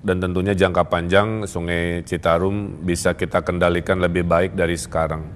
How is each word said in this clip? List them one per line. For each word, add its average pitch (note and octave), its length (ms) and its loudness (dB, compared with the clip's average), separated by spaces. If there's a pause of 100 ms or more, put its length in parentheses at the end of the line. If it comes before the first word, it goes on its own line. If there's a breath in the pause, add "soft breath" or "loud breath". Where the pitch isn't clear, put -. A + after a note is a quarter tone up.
Dan F#2 160 0
tentunya F#2 400 0
jangka F2+ 320 2
panjang G2 560 2
Sungai F2 560 -2
Citarum F2 800 0
bisa F2 320 0
kita F2 320 -2
kendalikan F2+ 560 0
lebih F2 240 0
baik E2+ 320 2
dari E2+ 160 0
sekarang. D#2+ 640 -4